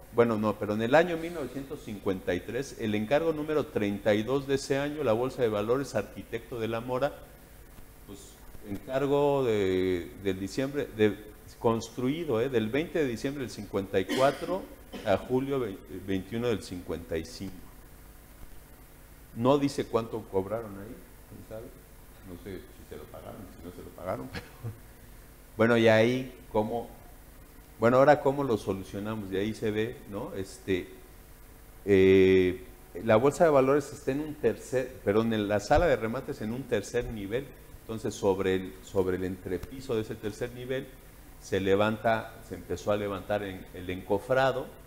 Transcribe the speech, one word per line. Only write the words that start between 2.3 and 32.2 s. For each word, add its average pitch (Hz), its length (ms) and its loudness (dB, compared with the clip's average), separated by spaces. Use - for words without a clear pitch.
y 90 40 -4
tres, 117 380 -8
el 107 160 -2
encargo 143 380 2
número 151 340 -2
treinta 104 480 0
y 107 80 2
dos 135 240 -2
de 139 80 0
ese 135 240 -2
año, 147 240 -4
la 120 100 2
Bolsa 131 300 0
de 117 60 4
Valores, 117 480 0
arquitecto 113 640 -6
de 110 80 -2
la 113 120 -2
Mora, 127 320 -2
pues 98 140 -16
encargo 139 760 2
de, 92 680 2
del 95 160 0
diciembre, 135 560 -4
de, 107 220 4
construido, 123 840 0
¿eh? 135 80 -2
del 110 180 2
veinte 156 300 -2
de 151 80 2
diciembre 131 380 -4
del 110 60 -8
cincuenta 98 480 -4
y 95 60 2
cuatro 139 580 0
a 98 100 4
julio 131 440 0
ve-, 101 180 -6
veintiuno 98 420 -2
del 104 140 0
cincuenta 82 540 -8
y 80 80 -4
cinco. - 300 -12
No 127 220 6
dice 139 300 0
cuánto 113 340 -2
cobraron 101 420 -4
ahí, 104 220 -14
¿quién 101 200 -16
sabe? 113 180 -14
No 90 60 -14
sé 95 140 -12
si - 320 -20
se - 60 -12
lo 78 80 -16
pagaron, 85 360 -16
si - 80 -18
no 87 60 -14
se - 80 -16
lo 87 180 -14
pagaron, 104 320 -6
<laughs> - 40 -16
pero - 120 -10
bueno, 117 220 6
y 113 100 6
ahí 120 460 4
cómo, 113 380 -2
bueno, 117 180 6
ahora 143 240 8
cómo 139 240 2
lo 117 140 2
solucionamos, 101 720 -6
y 95 60 0
ahí 107 160 -2
se 110 160 -4
ve, 110 260 -2
¿no? 120 240 -8
Este, 95 540 -2
eh, 95 760 8